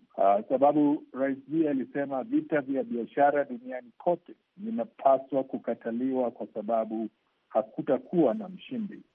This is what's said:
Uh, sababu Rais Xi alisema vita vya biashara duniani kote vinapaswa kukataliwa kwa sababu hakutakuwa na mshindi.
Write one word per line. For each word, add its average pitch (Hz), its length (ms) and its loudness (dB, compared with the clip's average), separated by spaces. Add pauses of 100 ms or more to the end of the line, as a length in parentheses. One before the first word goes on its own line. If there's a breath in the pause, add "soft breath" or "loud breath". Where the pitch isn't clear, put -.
(160)
Uh, 101 320 4
sababu 147 540 4 (100)
Rais 135 260 -2 (120)
Xi 156 180 0
alisema 139 560 -4
vita 151 360 0
vya 131 240 -2
biashara 139 600 2
duniani 127 540 -12
kote - 340 -2 (240)
vinapaswa 131 880 0
kukataliwa 123 840 -4
kwa 113 240 -10
sababu 110 540 -2 (400)
hakutakuwa 135 840 2
na 107 140 -8
mshindi. 117 500 -8 (160)